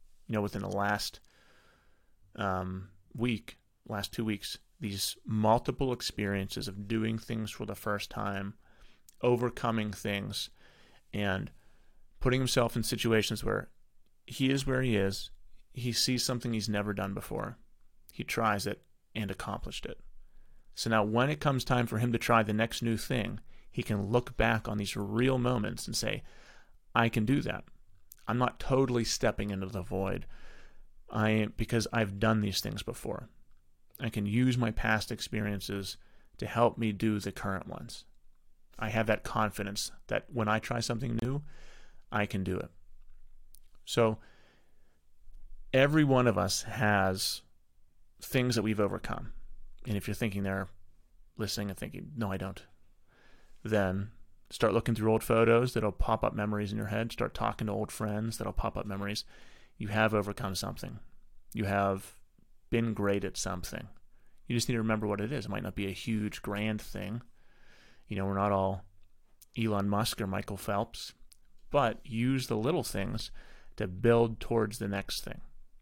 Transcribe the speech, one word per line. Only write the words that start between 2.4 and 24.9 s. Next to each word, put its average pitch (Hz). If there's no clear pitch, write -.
week, 117
last 101
two 117
weeks, 107
these 98
multiple 120
experiences 101
of 101
doing 110
things 110
for -
the 101
first 101
time, 98
overcoming 113
things, 101
and 101
putting 127
himself 123
in 113
situations 110
where -
he 135
is 135
where 131
he 123
is, 98
he 123
sees 123
something 120
he's 107
never 104
done 98
before, 104
he -
tries 107
it -
and 107
accomplished -
it. -
So -
now 110
when 113
it 147
comes 135
time 123
for 113
him 120
to 117
try 113
the 104
next 110
new 117
thing, 107
he -
can 101
look 120
back 113
on 107
these 101